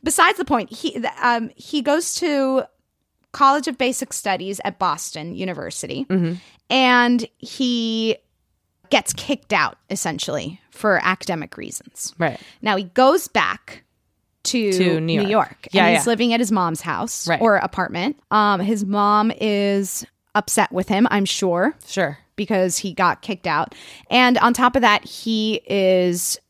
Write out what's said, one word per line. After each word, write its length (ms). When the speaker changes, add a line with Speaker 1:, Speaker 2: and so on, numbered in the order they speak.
Speaker 1:
besides 360
the 60
point, 280
he, 200
th-, 120
um, 360
he 260
goes 340
to 460
College 360
of 100
Basic 340
Studies 520
at 140
Boston 560
University, 760
Speaker 2:
Mm-hmm. 260
Speaker 1:
and 560
he 760
gets 220
kicked 400
out, 240
essentially, 720
for 320
academic 540
reasons. 640
Speaker 2:
Right. 200
Speaker 1:
Now 140
he 80
goes 440
back 540
to 280
Speaker 2:
To 280
New 0
Speaker 1:
New 220
Speaker 2:
York. 80
Speaker 1:
York, 420
Speaker 2:
Yeah, 140
Speaker 1:
and 100
he's 100
Speaker 2:
yeah. 40
Speaker 1:
living 220
at 80
his 120
mom's 280
house 460
Speaker 2:
Right. 140
Speaker 1:
or 160
apartment. 600
Um, 300
his 240
mom 560
is 680
upset 340
with 180
him, 220
I'm 140
sure. 500
Speaker 2:
Sure. 320
Speaker 1:
Because 420
he 140
got 300
kicked 240
out. 280
And 280
on 140
top 240
of 60
that, 220
he 600
is 720